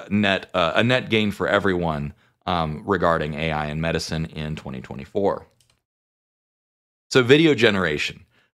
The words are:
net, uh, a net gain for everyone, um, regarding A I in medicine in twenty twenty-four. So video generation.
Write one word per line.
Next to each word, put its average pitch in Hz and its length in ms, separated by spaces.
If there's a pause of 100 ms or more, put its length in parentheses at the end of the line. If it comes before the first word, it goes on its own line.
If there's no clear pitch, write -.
net, 98 440
uh, 85 220
a 104 80
net 120 260
gain 107 220
for 92 160
everyone, 85 640 (320)
um, 78 400
regarding 85 480
A 80 180
I 76 160
in 76 140
medicine 80 460
in 78 280
twenty 65 260
twenty-four. 87 640 (1600)
So 131 100
video 147 320
generation. 98 720 (340)